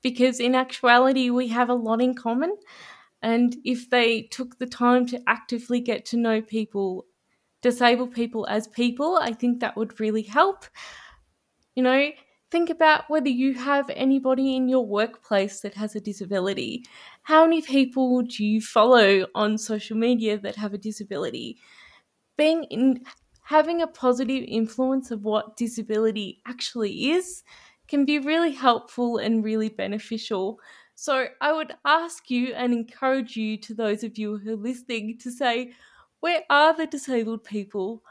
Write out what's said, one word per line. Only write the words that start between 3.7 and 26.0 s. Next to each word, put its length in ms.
they 340
took 340
the 80
time 420
to 200
actively 540
get 260
to 100
know 240
people, 640
disabled 520
people 340
as 220
people, 520
I 120
think 260
that 160
would 240
really 240
help. 420
You 80
know, 280
think 200
about 400
whether 200
you 240
have 360
anybody 640
in 140
your 160
workplace 760
that 160
has 180
a 60
disability. 880
How 200
many 180
people 600
do 240
you 160
follow 760
on 220
social 400
media 420
that 160
have 180
a 40
disability? 800
Being 340
in, 320
having 380
a 60
positive 600
influence 640
of 120
what 320
disability 920